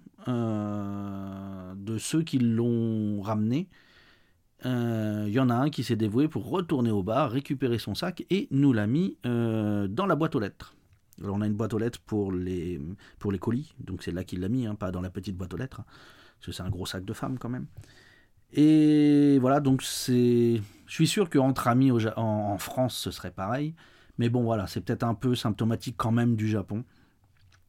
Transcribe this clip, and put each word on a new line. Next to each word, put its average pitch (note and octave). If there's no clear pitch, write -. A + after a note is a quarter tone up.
euh, G2+
de G#2
ceux D#3+
qui C#3+
l'ont A2+
ramené. G#2+
Euh, A2+
il G2+
y B2
en C3
a A#2+
un C3+
qui C#3
s'est A#2
dévoué A2+
pour G2+
retourner C#3
au G2+
bar, A2
récupérer C3
son G#2+
sac -
et F#3+
nous C#3
l'a G#2
mis, E3
euh, A2
dans A2
la F3+
boîte D#3
aux C#3
lettres. -
Alors, G2
on G2+
a G#2+
une G#2
boîte G#2+
aux A2
lettres A#2
pour G2+
les, F2+
pour G#2
les G2
colis, A#2+
donc F#2+
c'est -
là F2+
qu'il F#2
l'a F#2
mis, B2+
hein, G#2+
pas F#2+
dans F2+
la F#2
petite F#2
boîte F#2
aux F2
lettres, -
hein, -
parce -
que F#2
c'est F#2+
un F2+
gros F2+
sac F#2
de G#2+
femme C3
quand A#2+
même. B2+
Et D3
voilà, B2+
donc C3
c'est, A#2+
je -
suis D#3+
sûr F#3
qu'entre C3+
amis B2+
au A#2
Ja-, A2
en, A2+
en G#2+
France, -
ce -
serait F2+
pareil. C3+
Mais A#2+
bon, A#2+
voilà, A2+
c'est -
peut-être A#2
un A#2
peu B2
symptomatique A2+
quand A2+
même A#2
du G#2+
Japon. G#2+